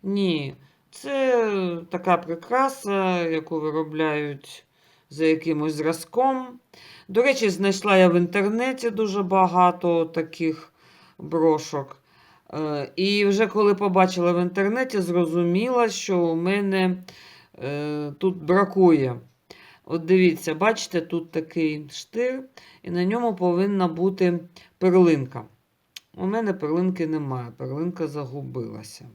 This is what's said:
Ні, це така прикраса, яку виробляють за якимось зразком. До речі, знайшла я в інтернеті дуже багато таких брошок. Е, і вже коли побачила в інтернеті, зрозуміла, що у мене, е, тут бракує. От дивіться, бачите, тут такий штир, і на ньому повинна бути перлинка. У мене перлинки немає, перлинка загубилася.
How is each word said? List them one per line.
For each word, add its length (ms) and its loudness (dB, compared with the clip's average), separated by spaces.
Ні, 520 -2
це 880 0
така 260 2
прикраса, 1120 -2
яку 320 -4
виробляють 1040 -4
за 140 -4
якимось 500 0
зразком. 720 -2
До 140 2
речі, 280 2
знайшла 460 0
я 120 8
в 80 4
інтернеті 760 0
дуже 320 -2
багато 840 4
таких 680 -6
брошок. 760 -2
Е, 440 -6
і 300 2
вже 200 2
коли 280 2
побачила 580 2
в 100 2
інтернеті, 580 -2
зрозуміла, 880 0
що 300 -2
у 160 2
мене, 680 0
е, 560 -6
тут 180 -2
бракує. 800 4
От 140 -4
дивіться, 500 4
бачите, 460 0
тут 300 -6
такий 600 -4
штир, 540 -6
і 80 -12
на 140 0
ньому 300 0
повинна 540 0
бути 520 0
перлинка. 680 4
У 120 -6
мене 260 -2
перлинки 540 -2
немає, 500 -6
перлинка 520 -6
загубилася. 1080 -12